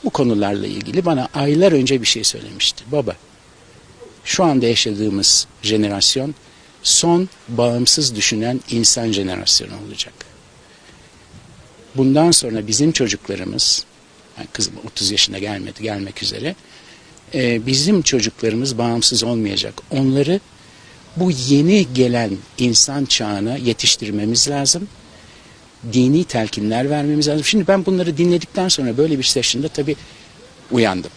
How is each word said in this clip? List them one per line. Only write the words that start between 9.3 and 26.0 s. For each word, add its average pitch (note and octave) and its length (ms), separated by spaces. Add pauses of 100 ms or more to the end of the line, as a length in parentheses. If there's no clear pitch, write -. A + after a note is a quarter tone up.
olacak. - 240 (1800)
Bundan C#3 360
sonra A2 360
bizim C#3+ 260
çocuklarımız," - 920 (540)
yani - 140
kızım - 200 (140)
otuz G2+ 240
yaşına G#2 280
gelmedi, G2 440
gelmek G2+ 400
üzere, D3+ 320 (800)
e, A#2+ 320
"bizim D3+ 360
çocuklarımız A#2 760
bağımsız A#2 460
olmayacak. G#2+ 500 (160)
Onları C3+ 500 (760)
bu F3+ 140
yeni C#3+ 640
gelen A#2+ 360 (280)
insan B2+ 460
çağına G#2+ 520
yetiştirmemiz A2+ 920
lazım. C#3+ 400 (1040)
Dini C3+ 320